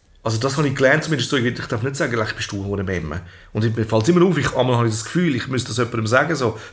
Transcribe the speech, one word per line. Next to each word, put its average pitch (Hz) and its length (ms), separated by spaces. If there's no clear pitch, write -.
also 113 160
das 139 180
habe 151 120
ich - 60
gelernt 135 300
zumindest 143 260
so, 147 60
ich 127 180
darf 110 140
nicht 131 140
sagen, 147 160
"Vielleicht 110 240
bist - 140
du 98 140
hure 101 180
Memme." 87 380
Und 110 120
ich, 113 120
mir 113 80
fällt's 110 240
immer 175 180
auf, 175 120
ich, 113 180
einmal 127 220
habe 117 100
ich 107 60
das 107 100
Gefühl, 165 320
ich 110 100
müsste 127 220
das - 80
jemandem 113 300
sagen, 143 280
so, 127 240